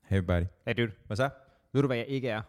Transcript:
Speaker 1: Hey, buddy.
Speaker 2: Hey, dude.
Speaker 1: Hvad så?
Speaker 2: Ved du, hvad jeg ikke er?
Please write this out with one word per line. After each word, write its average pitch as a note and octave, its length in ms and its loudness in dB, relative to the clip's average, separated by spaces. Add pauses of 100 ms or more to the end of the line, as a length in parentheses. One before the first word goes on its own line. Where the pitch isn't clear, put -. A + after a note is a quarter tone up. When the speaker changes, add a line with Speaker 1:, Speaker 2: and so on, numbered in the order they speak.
(140)
Speaker 1:
Hey, G2 80 4
buddy. F2 240 2 (220)
Speaker 2:
Hey, A#2+ 100 -2
dude. A#2 140 0 (160)
Speaker 1:
Hvad G#2 100 -4
så? C3+ 120 0 (440)
Speaker 2:
Ved C3+ 80 4
du, C#3+ 60 2
hvad B2 100 0
jeg A#2 100 -2
ikke C3 220 -2
er? A2 200 -2